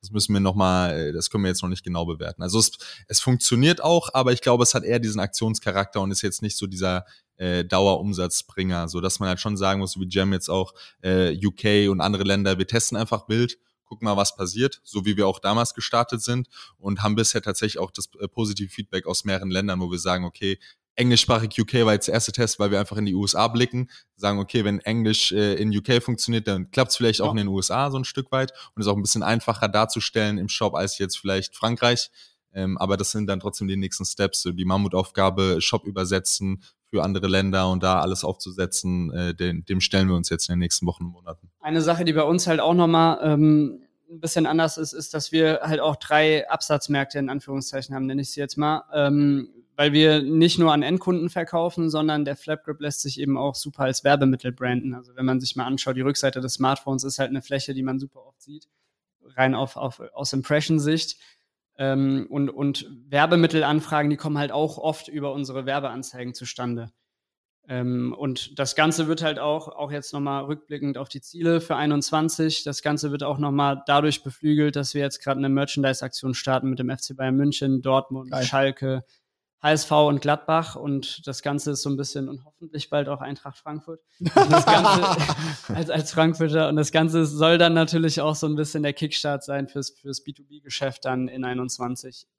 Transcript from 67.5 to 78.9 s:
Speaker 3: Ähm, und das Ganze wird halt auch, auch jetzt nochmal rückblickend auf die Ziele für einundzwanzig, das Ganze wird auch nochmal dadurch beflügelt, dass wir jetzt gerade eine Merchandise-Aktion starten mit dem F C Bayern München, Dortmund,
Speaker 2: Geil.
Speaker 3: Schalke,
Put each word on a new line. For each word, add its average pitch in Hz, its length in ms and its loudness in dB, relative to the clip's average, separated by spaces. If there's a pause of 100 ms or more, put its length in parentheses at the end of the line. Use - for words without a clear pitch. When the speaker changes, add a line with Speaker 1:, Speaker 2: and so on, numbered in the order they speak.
Speaker 3:
Ähm, 123 480 -4
und 131 440 -8
das 131 160 -4
Ganze 160 320 2
wird 160 160 -2
halt 151 160 -2
auch, 151 300 -4
auch 143 220 -10
jetzt 147 220 -10
nochmal 139 300 -4
rückblickend 143 560 -8
auf 135 100 -10
die 143 120 -14
Ziele 165 400 0
für 160 140 -4
einundzwanzig, 156 880 0
das - 200 -8
Ganze 147 260 -2
wird 143 140 -6
auch 139 160 -2
nochmal 143 480 0
dadurch 147 340 4
beflügelt, 151 540 0
dass 139 180 -4
wir 147 80 -2
jetzt 139 180 -4
gerade 135 200 -2
eine 139 100 0
Merchandise-Aktion 135 840 0
starten 131 340 0
mit 127 80 -2
dem 123 140 -2
F 123 100 -8
C - 140 -10
Bayern 131 200 0
München, 139 460 2
Dortmund, 131 480 0
Speaker 2:
Geil. 131 140 -2
Speaker 3:
Schalke, 135 600 0 (580)